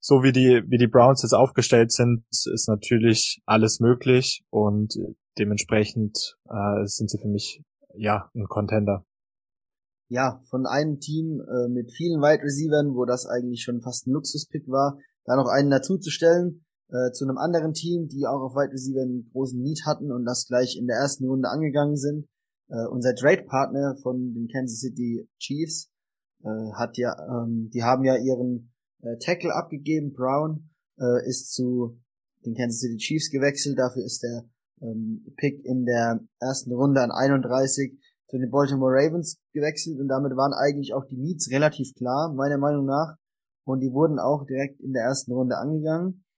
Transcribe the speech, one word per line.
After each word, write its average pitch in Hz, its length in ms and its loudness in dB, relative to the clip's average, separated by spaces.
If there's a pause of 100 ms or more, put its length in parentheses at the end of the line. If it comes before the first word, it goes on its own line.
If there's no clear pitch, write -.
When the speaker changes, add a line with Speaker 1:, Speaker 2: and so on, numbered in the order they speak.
Speaker 1:
so 135 200 6
wie 135 80 8
die, 123 360 8
wie 123 120 2
die 120 80 8
Browns 127 340 8
jetzt 113 120 2
aufgestellt 117 580 6
sind, 120 400 2
ist - 360 -4
natürlich 113 800 2
alles 110 340 4
möglich 127 680 4
und 107 460 0 (420)
dementsprechend, 107 1000 -2 (120)
äh, 101 360 -2
sind 104 240 -4
sie 104 100 -6
für - 80 -6
mich, 104 360 -6 (300)
ja, 104 400 -2
ein 107 140 -6
Contender. 101 580 0 (1040)
Speaker 2:
Ja, 123 400 0
von 127 160 -4
einem 147 340 0
Team, 156 420 -4
äh, 123 280 -2
mit 123 220 -4
vielen 165 280 -2
Wide 147 240 4
Receivern, 147 520 0
wo 123 100 0
das 123 220 -2
eigentlich 123 360 -4
schon 120 180 -6
fast 123 260 -8
ein 127 40 0
Luxuspick - 560 -6
war, 139 300 0 (280)
da 123 100 2
noch 131 120 2
einen 139 220 4
dazu 139 300 2
zu 156 100 -8
stellen, 170 560 2 (240)
äh, 123 220 0
zu 135 140 -6
einem 135 120 -2
anderen 160 360 0
Team, 165 340 -4
die 135 180 -4
auch 131 160 -2
auf 131 140 -6
Wide 139 180 0
Receiver 131 300 -4
einen 123 280 -6
großen 127 300 -4
Need 151 240 -4
hatten 147 260 -2
und 123 140 -4
das 123 220 -4
gleich 123 300 0
in 123 100 -4
der 117 100 0
ersten 135 300 -2
Runde 131 200 0
angegangen 147 480 0
sind. 147 320 -4 (420)
Äh, 113 180 -6
unser 123 280 -2
Trade-Partner 139 840 0
von 127 320 -4
den 117 140 -6
Kansas 123 320 -6
City 120 580 -6
Chiefs, - 540 -8 (520)
äh, 110 300 -6
hat 120 240 -6
ja, 120 180 -2 (140)
ähm, 117 440 -4
die 120 100 -2
haben 131 200 4
ja 131 140 4
ihren, 123 560 -2 (280)
äh, 117 160 -10
Tackle 175 380 -4
abgegeben, 151 580 -4
Brown, 147 560 -2 (300)
äh, 123 280 2
ist - 260 -8
zu 123 460 -4 (460)
den 117 80 -6
Kansas 120 280 -4
City 117 160 -6
Chiefs 151 320 -4
gewechselt, 139 500 -2
dafür 127 240 -2
ist 120 200 -8
der, 117 200 -6 (380)
ähm, 110 440 -8 (120)
Pick 139 260 -4
in 127 220 -2
der 117 340 0 (200)
ersten 127 340 -4
Runde 135 280 4
an 120 100 0
einunddreißig 131 880 0 (280)
zu 135 100 -6
den 127 120 -2
Baltimore 135 440 2
Ravens 156 480 0 (120)
gewechselt 151 460 -4
und 139 80 -4
damit 131 300 0
waren 139 160 2
eigentlich 143 400 -2
auch 135 120 -4
die 131 120 -12
Needs 147 340 -4
relativ 147 440 0
klar, 139 380 -2
meiner 139 240 0
Meinung 143 280 2
nach, 151 300 -2 (500)
und 131 160 -2
die 131 100 -2
wurden 147 260 2
auch 139 280 0
direkt 139 340 -6
in 135 140 -8
der 120 100 0
ersten 123 300 -2
Runde 123 240 0
angegangen. 156 640 -4 (140)